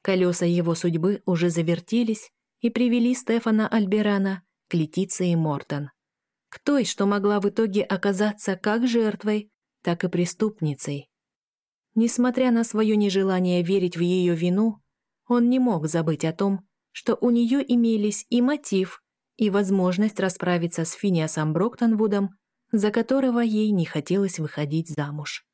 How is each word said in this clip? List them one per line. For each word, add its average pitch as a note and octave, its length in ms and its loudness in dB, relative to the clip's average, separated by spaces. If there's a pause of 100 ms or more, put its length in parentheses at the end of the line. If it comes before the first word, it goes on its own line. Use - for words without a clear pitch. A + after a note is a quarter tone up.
Колеса F3+ 440 0
его E3+ 300 2
судьбы E3+ 500 -2
уже F3 240 2
завертелись F3 800 -2 (300)
и A#3 80 0
привели A#3+ 460 2
Стефана A3+ 520 0
Альберана G3+ 760 0 (240)
к - 80 -6
Летиции F3+ 600 0
Мортон, D3 540 -4 (600)
к - 100 -18
той, C#4 260 0
что - 200 -2
могла G3+ 340 2
в G3 80 0
итоге G3+ 360 0
оказаться G3+ 720 -2
как A3+ 320 -2
жертвой, G#3+ 640 -2 (320)
так E3+ 200 -2
и F3+ 40 -2
преступницей. E3+ 1040 -4 (840)
Несмотря A#3+ 540 2
на A#3 140 2
свое G#3+ 320 0
нежелание F#3 680 2
верить F3+ 360 0
в - 20 -8
ее F3 340 2
вину, F#3 480 0 (460)
он A#3+ 220 2
не C4 100 2
мог F#3 280 0
забыть D#3+ 380 0
о D#3+ 80 0
том, G3 340 -2 (240)
что - 300 -2
у A#3+ 80 2
нее A#3+ 320 2
имелись A3+ 680 0
и A#3+ 120 2
мотив, B3 640 -2 (320)
и G#3+ 160 2
возможность F#3+ 680 0
расправиться F3 680 -2
с - 80 -4
Финиасом D#3 600 0
Броктонвудом, G#3 800 0 (400)
за G#3+ 180 2
которого A#3+ 520 0
ей G#3+ 280 0
не F3+ 160 2
хотелось F3 540 -2
выходить D3+ 500 -4
замуж. D3 640 -8